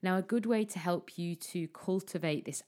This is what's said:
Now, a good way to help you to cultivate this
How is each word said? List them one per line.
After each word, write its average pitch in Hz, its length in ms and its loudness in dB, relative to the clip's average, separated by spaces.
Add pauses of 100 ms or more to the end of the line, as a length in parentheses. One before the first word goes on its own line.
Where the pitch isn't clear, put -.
Now, 185 160 4
a 190 40 4
good 220 240 0
way 220 200 4
to 202 140 -6
help 175 380 0
you 170 200 -2
to 165 320 -4
cultivate 170 720 -2
this - 240 -8